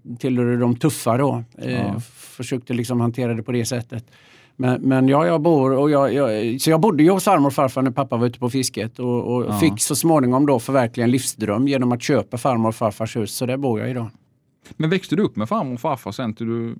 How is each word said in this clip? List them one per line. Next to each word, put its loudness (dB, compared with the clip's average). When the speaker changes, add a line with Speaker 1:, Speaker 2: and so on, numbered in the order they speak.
Speaker 1:
tillhörde 0
de 2
tuffa 0
då. 0
Eh, -6
Speaker 2:
Ja. -2
Speaker 1:
försökte -8
liksom 0
hantera 0
det -6
på -6
det 0
sättet. -8
Men, 0
men 4
ja, 4
jag 2
bor 4
och 2
jag, 2
jag, 0
så 2
jag 4
bodde 4
ju 8
hos 2
farmor 4
och 0
farfar 0
när 0
pappa -2
var 2
ute -6
på -2
fisket -4
och, -2
och -2
Speaker 2:
Ja. -2
Speaker 1:
fick 2
så -2
småningom 2
då 4
förverkliga 0
en 4
livsdröm -2
genom 0
att -4
köpa 0
farmor 0
och -2
farfars -4
hus. -4
Så -4
där -4
bor -2
jag -6
idag. -6
Speaker 2:
Men -2
växte -2
du 2
upp -2
med -4
farmor -4
och -8
farfar -6
sen -6
till -10
du -6